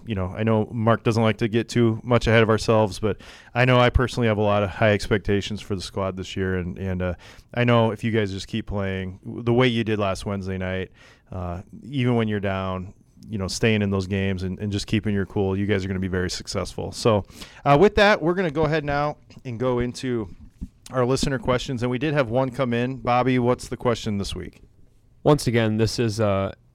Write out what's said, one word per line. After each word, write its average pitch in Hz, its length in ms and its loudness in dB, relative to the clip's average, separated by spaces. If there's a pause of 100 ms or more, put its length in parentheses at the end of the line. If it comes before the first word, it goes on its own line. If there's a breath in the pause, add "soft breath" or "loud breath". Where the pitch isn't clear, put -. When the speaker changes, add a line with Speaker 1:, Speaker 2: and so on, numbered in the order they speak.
Speaker 1:
you 113 80 -6
know, 92 240 -4
I 110 60 -2
know 110 280 2
Mark 113 320 2
doesn't 113 200 2
like 110 140 2
to 120 100 0
get 110 220 0
too 113 340 2
much 120 240 2
ahead 113 160 2
of 107 60 -2
ourselves, 110 500 2
but 101 200 -2 (360 loud breath)
I 123 100 4
know 123 140 6
I 123 100 6
personally 120 380 0
have 107 100 2
a 107 60 0
lot 104 180 2
of 98 80 0
high 107 240 4
expectations 101 640 0
for - 160 -6
the 90 60 -8
squad 95 360 -6
this 92 180 -10
year, 92 220 -2
and, 87 200 -6
and, 92 240 -4
uh, 90 120 -2 (400 loud breath)
I 120 100 0
know 117 280 4
if 107 120 -8
you 113 80 -2
guys 104 200 0
just 95 160 -8
keep 110 200 -6
playing 95 580 -6
the 117 280 -2
way 127 140 6
you 117 160 2
did 107 140 0
last 95 280 -2
Wednesday 95 340 -4
night, 92 320 -6 (400 soft breath)
uh, 90 320 -8 (180)
even 123 340 0
when 113 120 2
you're 104 120 -2
down, 95 540 -4 (360)
you 107 80 -8
know, 95 120 -4
staying 110 320 2
in 101 80 0
those 98 180 -2
games 95 360 -2
and, 92 160 -6
and 104 120 -4
just 101 160 -4
keeping 107 260 0
your 98 120 0
cool, 95 320 -2
you 101 80 -2
guys 98 180 0
are 95 60 -6
gonna 92 100 -4
be 95 80 -4
very 90 220 -2
successful. - 640 -8
So, 107 320 2 (400 loud breath)
uh, 143 120 6
with 208 180 6
that, 208 260 4
we're 170 140 0
gonna 185 160 0
go 151 120 0
ahead 151 220 0
now 143 320 -2 (260)
and 117 160 -8
go 123 200 0
into 120 540 -4 (580)
our 127 140 2
listener 135 320 0
questions, 123 440 -2
and 123 100 -2
we 127 60 -2
did 156 160 -2
have 135 160 0
one 131 220 0
come 120 220 -2
in. 127 240 -2
Bobby, 123 400 2
what's 120 300 0
the 123 80 -8
question 113 420 -2
this 98 160 -4
week? - 280 -12 (640)
Speaker 2:
Once 147 220 4
again, 113 300 2
this 107 240 0
is, 113 220 0
uh, 98 320 0 (220)